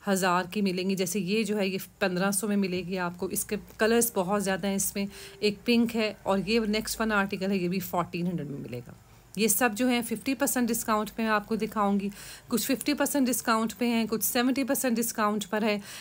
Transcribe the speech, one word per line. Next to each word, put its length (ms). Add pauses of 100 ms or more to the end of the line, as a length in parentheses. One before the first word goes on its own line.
हज़ार 400
की 160
मिलेंगी। 340
जैसे 240
ये 240
जो 120
है 120
ये 100 (220)
पन्द्रह 300
सौ 180
में 80
मिलेगी 400
आपको। 340
इसके 280 (220)
कलर्स 340
बहुत 280
ज़्यादा 260
हैं 80
इसमें, 320 (340)
एक 240
पिंक 240
है 260 (100)
और 240
ये 100
नेक्स्ट 400
वन 120
आर्टिकल 380
है, 80
ये 100
भी 120
फोर्टीन 460
हंड्रेड 220
में 100
मिलेगा। 360 (440)
ये 100
सब 260
जो 120
है 160
फिफ्टी 320
परसेंट 340
डिस्काउंट 420
पे 120
मैं 80
आपको 260
दिखाऊंगी। 540 (380)
कुछ 180
फिफ्टी 280
परसेंट 320
डिस्काउंट 460
पे 140
हैं, 200
कुछ 160
सेवेंटी 420
परसेंट 320
डिस्काउंट 480
पर 200
है। 180 (180)